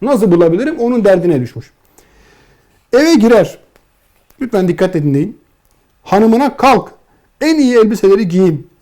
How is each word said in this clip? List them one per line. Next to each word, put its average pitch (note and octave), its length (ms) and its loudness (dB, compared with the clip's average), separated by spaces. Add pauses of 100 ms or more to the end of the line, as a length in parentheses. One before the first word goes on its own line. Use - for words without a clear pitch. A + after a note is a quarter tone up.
"Nasıl A3 300 0
bulabilirim?" F3 480 0
Onun A#3+ 260 -2
derdine F3 360 0
düşmüş. A#2 300 -14 (1200)
Eve D#4 200 4
girer. A3 440 2 (840)
Lütfen G3+ 260 -2
dikkat F3+ 260 -2
dinleyin. D3 440 -4 (640)
Hanımına A3+ 540 0
"Kalk, B3 340 0 (500)
en D#4+ 160 0
iyi B3 200 2
elbiseleri G#3 500 0
giyeyim, E3+ 400 -2 (140)